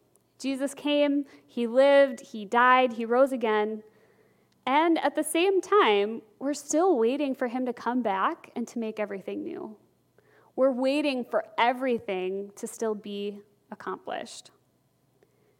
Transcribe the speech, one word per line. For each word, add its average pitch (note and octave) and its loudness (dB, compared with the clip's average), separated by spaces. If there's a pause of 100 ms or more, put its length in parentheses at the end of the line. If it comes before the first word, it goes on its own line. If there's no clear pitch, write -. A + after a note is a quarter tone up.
(400)
Jesus C4+ -4
came, D4 0 (200)
he A#3+ -4
lived, C4+ 4
he G#3+ -14
died, B3+ 4
he A3+ -6
rose B3 4
again. G#3+ -2 (840)
And D4+ 2
at D4 -2
the D#4 -2
same F4+ 0
time, A3 2 (160)
we're C#4+ -4
still D#4+ 2
waiting C4 0
for B3+ -4
him B3+ -4
to A#3+ -6
come B3 -2
back A3 -2
and A#3 -6
to - -10
make A3 -6
everything G3+ -8
new. - -12 (800)
We're C4 4
waiting C4 0
for - -2 (140)
everything G3+ -2
to A#3 -12
still A3 -6
be G3+ -10 (280)
accomplished. - -12 (1080)